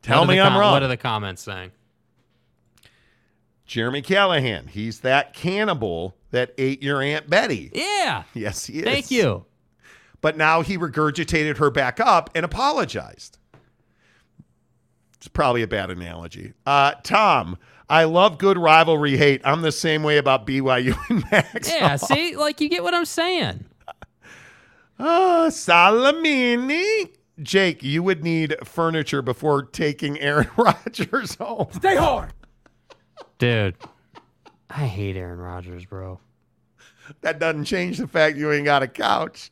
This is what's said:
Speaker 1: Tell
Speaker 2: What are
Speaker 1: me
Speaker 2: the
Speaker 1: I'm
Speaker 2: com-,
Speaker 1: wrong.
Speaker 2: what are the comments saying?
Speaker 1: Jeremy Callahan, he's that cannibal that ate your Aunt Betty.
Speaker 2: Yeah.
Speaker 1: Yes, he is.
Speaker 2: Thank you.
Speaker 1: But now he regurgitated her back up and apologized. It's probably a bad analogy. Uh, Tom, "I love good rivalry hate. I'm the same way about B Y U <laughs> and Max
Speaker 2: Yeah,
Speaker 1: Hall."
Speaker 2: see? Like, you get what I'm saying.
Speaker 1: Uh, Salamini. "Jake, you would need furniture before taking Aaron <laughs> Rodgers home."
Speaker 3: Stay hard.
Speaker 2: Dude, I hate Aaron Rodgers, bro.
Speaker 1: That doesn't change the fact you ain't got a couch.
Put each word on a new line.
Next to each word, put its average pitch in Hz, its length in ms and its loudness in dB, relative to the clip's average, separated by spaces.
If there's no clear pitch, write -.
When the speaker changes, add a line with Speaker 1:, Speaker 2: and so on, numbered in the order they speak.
Speaker 1:
Tell 139 200 2
Speaker 2:
What 170 40 6
are 180 80 4
Speaker 1:
me 185 60 6
Speaker 2:
the - 60 6
Speaker 1:
I'm 196 80 8
Speaker 2:
com-, - 80 6
Speaker 1:
wrong. 208 120 6
Speaker 2:
what 139 100 4
are 135 60 0
the 123 80 -2
comments 104 460 -6
saying? 92 300 -12
Speaker 1:
Jeremy 120 340 -4
Callahan, 143 680 0
he's 110 320 -10
that 131 340 0
cannibal 127 840 -4
that 123 260 -2
ate 135 260 -2
your 139 200 -2
Aunt 147 260 -4
Betty. 156 460 0
Speaker 2:
Yeah. 330 480 -4
Speaker 1:
Yes, 104 320 -8
he - 140 -10
is. 160 60 -6
Speaker 2:
Thank 269 260 -2
you. 143 340 0
Speaker 1:
But 156 160 -2
now 160 240 0
he 185 160 -6
regurgitated 151 800 -4
her 143 120 2
back 127 300 -4
up 202 340 2
and 175 120 -4
apologized. 190 920 -6
It's - 100 -20
probably 123 340 2
a 104 60 -4
bad 95 220 -4
analogy. 85 640 -14
Uh, 139 280 4
Tom, 131 560 2
"I 160 160 6
love 170 340 4
good 196 180 2
rivalry 160 600 6
hate. 143 280 4
I'm 151 180 2
the 156 100 0
same 156 320 -2
way 151 140 2
about 131 280 2
B 135 140 -2
Y 131 180 2
U 127 240 0
<laughs> - 60 -14
and 202 220 0
Max - 380 0
Speaker 2:
Yeah, 302 280 2
Speaker 1:
Hall." - 20 -2
Speaker 2:
see? 302 380 0
Like, 302 240 -2
you 302 80 0
get 349 160 -2
what 349 100 0
I'm 349 100 0
saying. 330 600 -4
Speaker 1:
Uh, 339 500 4
Salamini. 269 1600 0
"Jake, 185 400 0
you 143 200 -2
would 185 220 -2
need 160 300 0
furniture 160 580 -2
before 139 420 -2
taking 147 560 -4
Aaron 143 320 2
<laughs> - 40 -6
Rodgers - 800 0
home." 220 360 -6
Speaker 3:
Stay 359 240 0
hard. 285 360 0
Speaker 2:
Dude, 113 380 0
I 143 160 -6
hate 98 300 -6
Aaron 87 220 -10
Rodgers, 90 460 -14
bro. 92 360 -14
Speaker 1:
That 165 160 -4
doesn't 156 260 0
change 180 340 -2
the 135 100 -6
fact 156 280 2
you 147 160 -2
ain't 143 120 0
got 143 180 4
a 131 60 -4
couch. - 640 -2